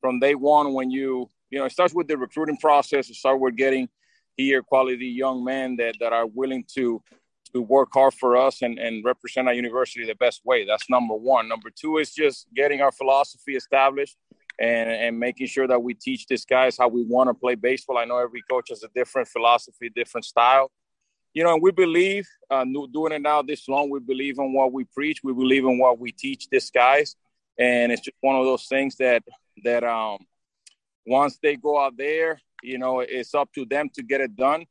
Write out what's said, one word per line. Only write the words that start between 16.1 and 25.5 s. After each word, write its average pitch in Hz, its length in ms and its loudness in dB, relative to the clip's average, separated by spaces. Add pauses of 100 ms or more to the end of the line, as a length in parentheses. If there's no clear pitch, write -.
these 123 180 -2
guys 127 320 2
how 123 100 4
we 120 160 0
wanna 123 300 2
play 123 220 -2
baseball. 123 420 -2
I 117 80 0
know 120 120 -4
every 120 320 -6
coach 127 200 -2
has 113 140 -12
a 110 100 -18
different 127 340 -2
philosophy, 117 640 0
different 117 360 -8
style. 131 460 4 (640)
You 156 100 -2
know, 170 100 4
and 160 100 2
we 190 80 6
believe, 185 560 0 (220)
uh, 135 180 0
no-, 139 180 -6
doing 156 260 -4
it 151 100 -6
now 151 200 0
this 143 260 -8
long, 139 220 0
we 139 100 -6
believe 131 380 -6
in 135 160 -4
what 131 180 2
we 131 120 -6
preach. 147 400 -6
We 135 100 -4
believe 131 320 2